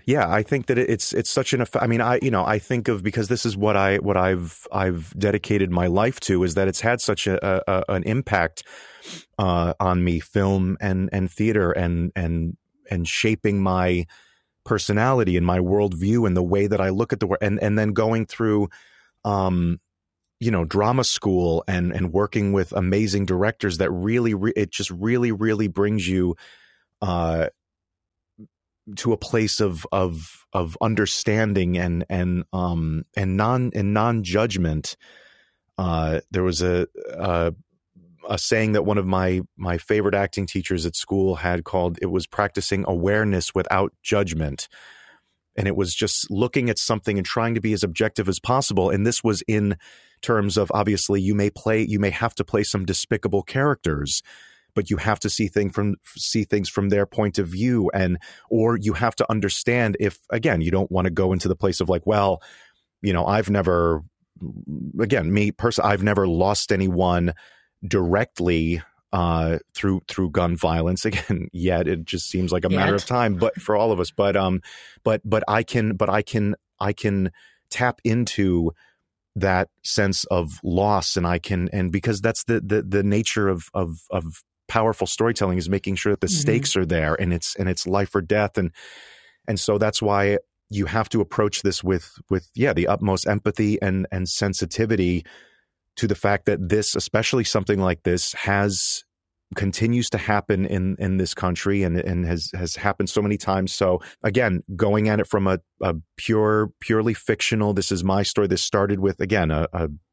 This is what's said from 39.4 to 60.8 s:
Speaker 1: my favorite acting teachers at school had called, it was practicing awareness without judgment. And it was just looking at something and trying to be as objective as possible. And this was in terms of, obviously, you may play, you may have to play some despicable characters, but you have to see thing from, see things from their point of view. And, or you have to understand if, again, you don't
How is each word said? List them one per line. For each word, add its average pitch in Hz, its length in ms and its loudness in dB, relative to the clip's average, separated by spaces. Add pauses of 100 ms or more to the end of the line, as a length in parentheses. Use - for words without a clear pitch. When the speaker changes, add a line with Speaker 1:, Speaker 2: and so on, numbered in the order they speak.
Speaker 1:
my 87 220 -4
favorite 101 380 0
acting 98 300 -2
teachers 87 400 -4
at 82 120 -4
school 95 380 0
had 87 280 0
called, 87 380 -2
it 95 60 -2
was 87 200 -2
practicing 98 580 -2
awareness 98 720 0
without 95 460 0
judgment. 80 680 -2 (880)
And 98 120 -2
it 95 100 2
was 90 180 2
just - 340 0
looking 120 400 0
at 107 80 -2
something 107 400 0
and 92 80 0
trying 117 300 0
to 107 60 -2
be 110 100 0
as 104 120 0
objective 101 440 0
as 95 120 0
possible. 107 500 2
And 101 180 2
this - 160 -2
was 107 240 0
in 104 300 2 (440)
terms 101 360 0
of, 101 160 2
obviously, 101 480 2
you 101 140 0
may 101 140 2
play, 110 340 0
you 104 160 -2
may 101 100 2
have 113 260 -2
to - 80 -4
play 104 200 0
some 95 220 -4
despicable 98 580 -2
characters, 82 800 -2 (520)
but 101 140 0
you 101 80 0
have 104 220 0
to 104 100 -4
see 104 180 -2
thing 101 220 0
from, 101 280 0 (200)
see - 280 -2
things 101 240 -2
from 101 200 -2
their 101 160 2
point 104 320 -2
of 95 100 0
view. 104 460 0
And, 90 240 0 (320)
or 117 280 2
you 101 160 0
have 113 240 0
to - 120 0
understand 107 720 0
if, 101 180 -2 (140)
again, 113 300 0
you 82 100 0
don't 95 180 0